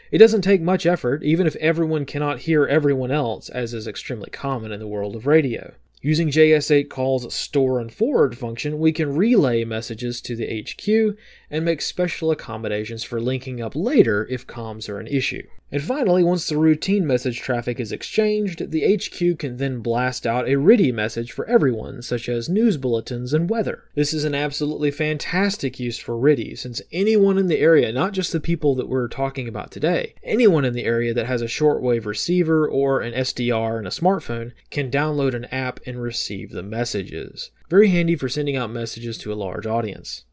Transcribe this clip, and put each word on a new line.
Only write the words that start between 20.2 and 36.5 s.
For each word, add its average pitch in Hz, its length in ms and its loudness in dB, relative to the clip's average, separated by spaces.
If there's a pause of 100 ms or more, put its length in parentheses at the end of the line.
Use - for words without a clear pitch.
out 120 220 0
a 135 80 2
riddy 170 340 6
message 113 400 -4
for - 160 -6
everyone, 123 560 0
such - 260 -6
as 120 200 -4
news 202 280 2
bulletins 123 560 -2
and 165 160 2
weather. 185 360 -4 (100)
This 147 180 0
is 151 120 -2
an 147 100 0
absolutely 147 560 -2
fantastic 156 880 -2
use 120 180 -4
for 117 220 -6
riddy, 131 380 2
since 123 340 -10
anyone 196 480 4
in 190 80 2
the 156 140 2
area, 143 320 6
not 170 220 -2
just 185 180 -2
the 165 80 -2
people 151 360 2
that 123 120 -4
we're 127 180 0
talking 135 400 -4
about 110 240 -10
today, - 440 -2 (100)
anyone 190 400 6
in 123 80 2
the 120 120 -4
area 117 300 0
that 117 120 0
has 123 140 -2
a 117 60 -2
shortwave 123 580 2
receiver 160 640 2
or 135 340 0
an 107 140 -6
S 127 180 -2
D 120 200 0
R 113 260 0
and 107 80 -6
a 90 40 -4
smartphone 147 600 -2 (200)
can 135 200 -4
download 139 440 0
an 120 120 -8
app 131 400 -6
and 123 160 -8
receive 104 480 -6